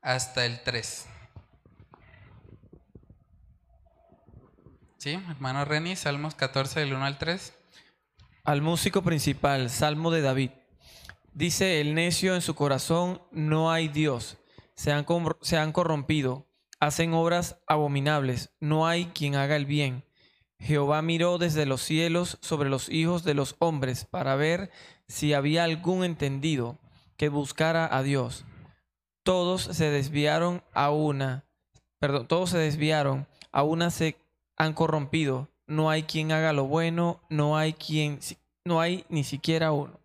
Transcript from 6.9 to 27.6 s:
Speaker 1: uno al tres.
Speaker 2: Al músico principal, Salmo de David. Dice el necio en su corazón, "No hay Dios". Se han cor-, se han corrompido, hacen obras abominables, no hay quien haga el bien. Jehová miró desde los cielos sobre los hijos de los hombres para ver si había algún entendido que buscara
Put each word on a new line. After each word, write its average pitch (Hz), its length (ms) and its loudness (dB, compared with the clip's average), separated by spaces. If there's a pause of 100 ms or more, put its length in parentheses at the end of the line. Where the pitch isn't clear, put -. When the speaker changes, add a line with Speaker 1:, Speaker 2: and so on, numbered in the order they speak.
Speaker 1:
uno 135 120 -2
al 139 120 -4
tres. 170 360 -6 (880)
Speaker 2:
Al 143 180 2
músico 170 400 2
principal, 143 680 0
Salmo 151 420 0
de 165 100 2
David. 131 300 0 (800)
Dice 170 480 2
el 147 160 0
necio 175 400 2
en 175 60 0
su 165 120 -4
corazón, 165 680 0 (100)
"No 156 400 2
hay 165 160 0
Dios". 143 500 -2 (380)
Se - 160 -2
han 143 140 2
cor-, 170 360 0
se - 160 0
han 156 140 0
corrompido, 151 760 0 (340)
hacen 165 320 2
obras 170 520 0
abominables, 143 960 0
no 156 280 2
hay 170 180 0
quien 147 300 -2
haga 139 200 2
el 143 100 0
bien. 139 380 -2 (560)
Jehová 143 420 2
miró 165 360 2
desde 156 280 2
los 131 160 -2
cielos 165 600 0
sobre 143 280 0
los 135 200 -2
hijos 165 340 0
de 151 120 0
los 139 240 -2
hombres 135 440 0
para 135 320 -2
ver 165 340 0 (380)
si 147 260 0
había 147 300 2
algún 170 400 0
entendido 143 760 -2 (380)
que 151 140 0
buscara 160 600 0